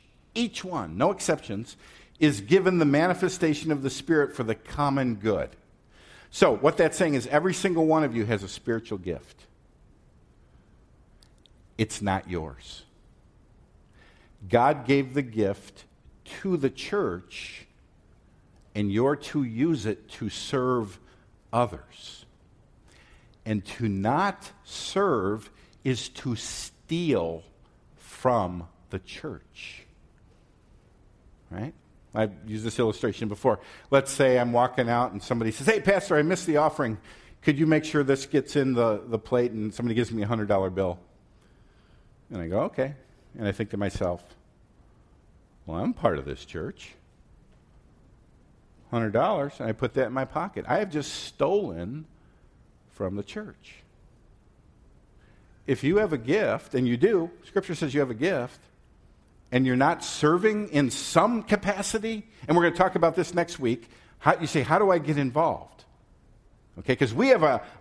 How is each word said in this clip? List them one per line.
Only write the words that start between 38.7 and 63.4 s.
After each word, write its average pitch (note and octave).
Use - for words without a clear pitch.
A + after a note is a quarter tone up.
the, A2+
the A2+
plate?" B2
And G#2+
somebody A#2+
gives A#2
me A2
a G2+
hundred G#2+
dollar F#2+
bill. F2+
And A2
I A#2
go, G2
"Okay." C#3+
And G#2+
I G2+
think G#2
to G2
myself, F#2
"Well, D#2+
I'm G3+
part F2
of C2+
this C#2
church. -
Hundred A2+
dollars," C#3+
and A#2
I A2
put B2
that C3
in A#2
my C3+
pocket. D#3+
I D3+
have G3+
just D3
stolen C#3+
from G2
the G2+
church. -
If C3+
you E3+
have G#3
a C#3
gift, C3+
and B2+
you A#2+
do, E3+
Scripture F3+
says C#3+
you D3
have C3
a -
gift, B2+
and B2+
you're B2+
not D#3
serving G#3
in C#3+
some A3
capacity, G#3
and D#3
we're E3+
gonna F3
talk F#3
about E3
this F3
next E3+